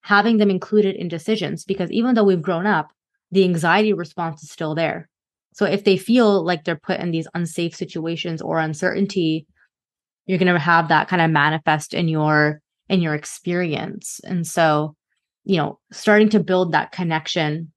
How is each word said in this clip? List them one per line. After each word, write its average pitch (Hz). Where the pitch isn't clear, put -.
Having 208
them 196
included 196
in 175
decisions, 170
because 185
even 233
though 220
we've 185
grown 175
up, 170
the 190
anxiety 180
response 165
is 151
still 156
there. 165
So 208
if 196
they 190
feel 208
like 175
they're 170
put -
in 175
these 160
unsafe 170
situations 165
or 165
uncertainty, 160
you're 185
gonna 180
have 165
that 156
kind 175
of 160
manifest 156
in 170
your, 151
in 190
your 156
experience. -
And 170
so, 156
you 190
know, -
starting 214
to 214
build 185
that -
connection 160